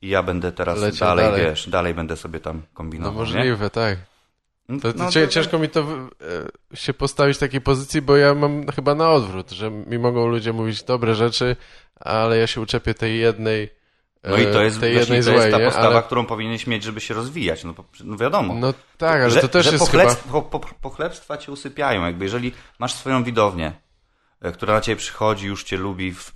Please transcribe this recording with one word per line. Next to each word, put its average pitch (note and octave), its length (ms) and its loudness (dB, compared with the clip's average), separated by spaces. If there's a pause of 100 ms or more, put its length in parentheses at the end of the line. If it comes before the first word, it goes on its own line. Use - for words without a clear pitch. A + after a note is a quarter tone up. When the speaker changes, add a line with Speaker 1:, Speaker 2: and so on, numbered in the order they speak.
Speaker 1:
i F#2+ 60 -10
ja F#2+ 140 2
będę F2 300 -4
teraz E2+ 280 -2
Speaker 2:
Leciał G2+ 280 0
Speaker 1:
dalej, F2 160 4
Speaker 2:
dalej. G2 220 2
Speaker 1:
wiesz, D#2 220 -4
dalej F2 260 -2
będę E2 220 -6
sobie D#2+ 240 -12
tam D#2+ 160 -8
Speaker 2:
No D#2+ 60 -12 (120)
Speaker 1:
kombinował”, D#2+ 380 -8
nie? G#2+ 60 -8
Speaker 2:
możliwe, A2 520 -2
tak. G#2+ 280 -2 (680)
Speaker 1:
No, C#3 120 -8
Speaker 2:
To, A#2 120 -2
to A#2 60 -8
Speaker 1:
no F3+ 120 -2
Speaker 2:
cie-, D#3+ 160 4
Speaker 1:
to - 60 -6
Speaker 2:
ciężko D#3+ 260 0
mi D#3 100 0
to D#3 160 -2
w-, C3 260 -10 (640)
e, - 40 -18
się - 180 -6
postawić C#3 420 0
w - 40 -16
takiej C3+ 200 -2
pozycji, C#3 420 -2
bo C#3 140 4
ja C#3+ 180 6
mam D3 320 -2
chyba C#3 280 -2
na D#3+ 160 4
odwrót, F#2+ 400 2
że G#2+ 200 -8
mi G#2+ 280 -6
mogą A#2+ 280 2
ludzie A#2 260 -2
mówić A2 300 -4
dobre A#2 320 0
rzeczy, A#2+ 420 0 (440)
ale A2+ 380 2
ja A2+ 80 4
się A#2 140 -6
uczepię A2+ 340 -2
tej A2+ 260 -2
jednej, A2 580 0 (460)
Speaker 1:
No G2 120 0
i A2+ 80 4
to G#2 160 4
Speaker 2:
e, G#2+ 40 6
Speaker 1:
jest, A2 160 0
Speaker 2:
tej A#2+ 140 2
Speaker 1:
właśnie A#2+ 220 4
Speaker 2:
jednej B2 80 4
Speaker 1:
to A#2 60 2
jest A#2 120 6
Speaker 2:
złej, A2 100 4
Speaker 1:
ta A2+ 60 4
Speaker 2:
nie? A2+ 60 4
Speaker 1:
postawa, A#2 220 4
Speaker 2:
Ale A#2 160 6
Speaker 1:
którą A#2+ 240 -2
powinieneś A2 400 -6
mieć, A2+ 160 -4
żeby G#2+ 180 -8
się A2+ 140 -8
rozwijać, A2+ 500 -6
no, E2+ 100 -12
po-, F#2 100 -20 (200)
no G#2 120 -10
wiadomo. A#2 380 0
Speaker 2:
No B2+ 200 -2 (240)
tak, D#3+ 240 2
ale A#2+ 80 6
Speaker 1:
Że, C3 100 8
Speaker 2:
to C#3 80 2
też F3 180 4
Speaker 1:
że D3+ 60 6
Speaker 2:
jest D#3 120 4
Speaker 1:
pochlebstw-, A#2+ 380 6
Speaker 2:
chyba B2+ 100 -10 (100)
Speaker 1:
po-, - 0 - (180)
po-, - 200 -14
pochlebstwa D3 580 -8
cię C#3+ 140 -16
usypiają, C3+ 540 -2
jakby F2 180 -4
jeżeli A#2+ 280 -4 (260)
masz B2 160 -4
swoją C3 300 0
widownię, G2 480 0 (680)
e, F2 120 -6
która G#2+ 220 0
na G#2+ 60 4
ciebie G#2+ 160 -2
przychodzi, G#2 500 -2
już G2+ 180 -8
cię G2 120 -6
lubi F#2 360 -6
w-, - 240 -18